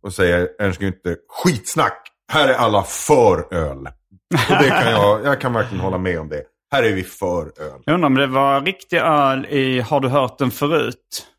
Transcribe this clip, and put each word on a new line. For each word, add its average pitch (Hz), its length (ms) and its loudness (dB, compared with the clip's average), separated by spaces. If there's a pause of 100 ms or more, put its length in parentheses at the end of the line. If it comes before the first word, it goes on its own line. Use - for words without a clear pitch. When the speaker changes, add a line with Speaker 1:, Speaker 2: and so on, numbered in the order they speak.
Speaker 1:
Och 98 100 -10
säger 90 360 2 (100)
Ernst 98 220 -2
Günther, 90 340 -4 (140)
"Skitsnack, - 760 -2 (240)
här 147 160 4
är 131 60 4
alla 110 300 2
för 101 680 2
öl." 71 360 -6 (600)
Och 180 140 4
det 135 60 4
kan 117 220 2
jag, 104 340 2
jag 139 160 0
kan 127 120 -2
verkligen 98 300 -2
hålla 92 140 -2
med 90 220 -2
om 76 100 -12
det. 76 140 -8 (280)
Här 135 120 2
är 110 100 2
vi 95 100 -4
för 87 420 -4
öl. 71 400 -16
Speaker 2:
Jag 151 80 0
undrar 170 140 2
om 131 80 2
det 139 120 2
var 139 340 0
riktig 175 360 -4
öl 139 520 2
i 131 320 0
Har 139 180 0
du 131 80 0
hört 131 300 0
den 127 140 0
förut? - 760 -4 (120)